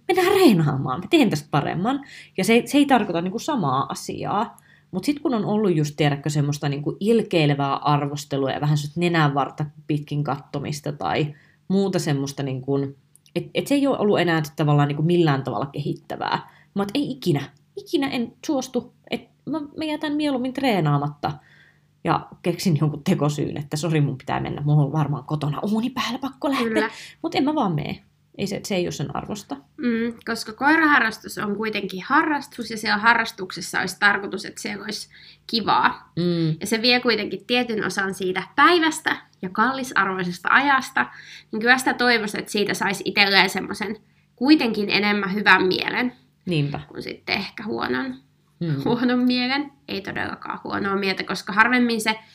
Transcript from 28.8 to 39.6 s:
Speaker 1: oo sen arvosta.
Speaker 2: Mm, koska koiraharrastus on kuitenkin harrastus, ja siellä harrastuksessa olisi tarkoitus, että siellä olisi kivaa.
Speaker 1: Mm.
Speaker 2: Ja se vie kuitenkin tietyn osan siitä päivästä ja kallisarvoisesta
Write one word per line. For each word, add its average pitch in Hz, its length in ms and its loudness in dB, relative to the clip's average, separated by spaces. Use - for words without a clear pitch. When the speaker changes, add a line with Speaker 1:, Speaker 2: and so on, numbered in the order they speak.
Speaker 1:
oo 165 40 -4
sen 156 240 -6
arvosta. - 400 -8
Speaker 2:
Mm, 233 360 -2
koska 226 280 -6
koiraharrastus 277 840 2
on 208 180 -2
kuitenkin 202 480 -4
harrastus, 277 680 0
ja 226 60 -6
siellä 208 200 -2
harrastuksessa 208 800 0
olisi 180 200 -4
tarkoitus, 196 460 0
että - 160 -12
siellä 208 220 -8
olisi 214 260 -10
kivaa. 151 680 0
Speaker 1:
Mm. 170 300 0
Speaker 2:
Ja - 80 -6
se 220 140 0
vie 247 180 4
kuitenkin 214 480 -2
tietyn 240 380 -2
osan 190 280 -2
siitä 185 300 -4
päivästä 311 600 4
ja 185 80 -6
kallisarvoisesta 190 1000 0